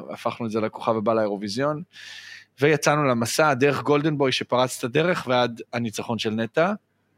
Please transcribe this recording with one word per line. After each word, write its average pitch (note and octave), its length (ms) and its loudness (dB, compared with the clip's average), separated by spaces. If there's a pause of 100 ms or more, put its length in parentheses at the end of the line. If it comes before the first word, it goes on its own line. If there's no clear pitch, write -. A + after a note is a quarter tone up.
(100)
הפכנו A#2 360 -6
את A2 40 -4
זה A2 100 -2
לכוכב A2 360 -2
הבא A2+ 180 0
לאירוויזיון, A2 680 -2 (760)
ויצאנו D3 440 4
למסע, C3 500 2
דרך B2+ 280 2
גולדנבוי C#3+ 500 2
שפרץ B2+ 460 0
את - 60 -6
הדרך, D#3+ 420 0
ועד A#2+ 360 0 (100)
הניצחון A#2 460 -4
של A2 120 -2
נטע, A2+ 420 0 (460)